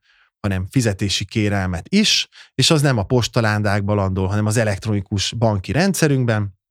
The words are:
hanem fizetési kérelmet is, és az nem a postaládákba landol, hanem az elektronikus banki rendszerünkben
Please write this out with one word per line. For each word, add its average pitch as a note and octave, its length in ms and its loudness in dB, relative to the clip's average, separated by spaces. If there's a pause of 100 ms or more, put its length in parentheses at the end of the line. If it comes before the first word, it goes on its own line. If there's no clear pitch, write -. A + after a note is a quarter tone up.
(400)
hanem F#2+ 300 -2
fizetési G#2+ 540 -2
kérelmet G2 640 -2
is, - 400 2 (260)
és C3+ 160 2
az D#3 120 4
nem C3+ 160 2
a G2 40 0
postaládákba G#2 920 0
landol, F#2+ 320 0
hanem G#2 200 -2
az A2 100 -2
elektronikus G#2 760 -2
banki A2 400 0
rendszerünkben C3 840 0 (120)